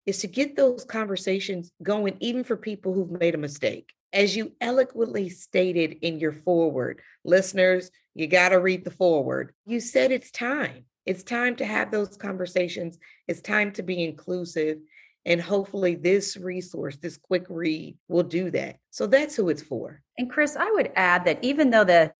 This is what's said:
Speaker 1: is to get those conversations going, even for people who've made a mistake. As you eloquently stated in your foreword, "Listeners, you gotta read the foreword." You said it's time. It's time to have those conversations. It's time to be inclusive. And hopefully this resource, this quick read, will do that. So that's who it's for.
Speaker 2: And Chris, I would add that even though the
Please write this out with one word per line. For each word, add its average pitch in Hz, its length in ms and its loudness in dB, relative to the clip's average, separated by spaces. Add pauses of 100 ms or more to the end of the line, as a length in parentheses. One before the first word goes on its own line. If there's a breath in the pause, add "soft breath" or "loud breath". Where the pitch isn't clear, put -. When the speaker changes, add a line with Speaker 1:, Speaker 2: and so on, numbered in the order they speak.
Speaker 1:
is 196 120 -2
to 208 80 -6
get 285 280 -2
those 254 280 2
conversations 190 880 -4 (120)
going, 202 360 0
even 240 240 -2
for 233 140 -4
people 196 360 -6
who've 185 180 -2
made 170 240 0
a - 20 -2
mistake. 147 560 -6 (180)
As 196 240 2
you 220 240 -6
eloquently 233 680 0
stated 180 720 0
in 165 160 -4
your 151 140 0
foreword, 147 680 0 (240 soft breath)
"Listeners, 185 680 2 (240)
you 160 100 -4
gotta 180 340 6
read 185 240 0
the 180 60 -8
foreword." 135 640 2 (140)
You 233 120 -2
said 254 320 2
it's - 200 -2
time. 240 540 -6 (200)
It's 185 160 -4
time 240 360 -2
to 233 80 -4
have 214 260 -2
those 208 260 -4
conversations. 180 800 -4 (300 soft breath)
It's - 140 -4
time 208 320 0
to 202 100 -8
be 180 200 -2
inclusive. 165 760 -4 (480 soft breath)
And 170 120 2
hopefully 190 540 0
this 185 440 0
resource, 180 600 -8
this 170 200 -12
quick 180 320 -2
read, 165 480 -4 (100)
will 175 160 2
do 170 260 -2
that. 135 280 -6 (120)
So - 160 -4
that's 277 300 2
who 190 140 0
it's 143 120 -2
for. 127 400 -10 (160)
Speaker 2:
And 247 100 -6
Chris, 294 280 -2
I 381 160 -2
would 370 240 0
add 180 300 4
that 160 180 0
even 277 260 2
though 226 140 6
the 170 360 6